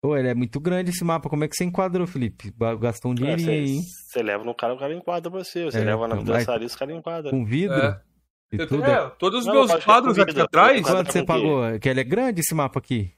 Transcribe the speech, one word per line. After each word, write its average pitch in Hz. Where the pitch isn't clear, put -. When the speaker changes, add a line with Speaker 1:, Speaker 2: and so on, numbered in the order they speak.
Speaker 1:
Ô, 147
ele 131
é 120
muito 123
grande 180
esse 175
mapa. 165
Como 147
é 156
que -
você -
enquadrou, 180
Felipe? 120
Ba-, 113
gastou 113
um -
Speaker 2:
É, 123
Speaker 1:
dinheirinho 160
Speaker 2:
cê, 156
Speaker 1:
aí, 147
hein? 165
Speaker 2:
cê 123
leva 104
no 117
cara, 120
o -
cara 139
enquadra 175
pra 185
você. 175
Você 117
Speaker 1:
É, 107
Speaker 2:
leva 110
na 113
Speaker 1:
então, 101
mas 117
Speaker 2:
dançarina, 117
os -
cara 139
enquadra. 165
Speaker 1:
com 131
vidro 143
Speaker 3:
É. 135
Speaker 1:
e 107
Speaker 3:
Eu 160
Speaker 1:
tudo? 139
Speaker 3:
tenho, 277
é, 160
todos 190
os 240
Speaker 2:
Não, 202
Speaker 3:
meus 254
Speaker 2:
eu -
acho 160
que 214
é -
Speaker 3:
quadros 240
Speaker 2:
com 196
Speaker 3:
aqui 175
Speaker 2:
vidro. 147
Speaker 3:
atrás. 214
Speaker 1:
Quanto 175
você 185
Speaker 2:
Com -
quê? 170
Speaker 1:
pagou? 127
Que 135
ele 131
é -
grande 196
esse 156
mapa 143
aqui. 110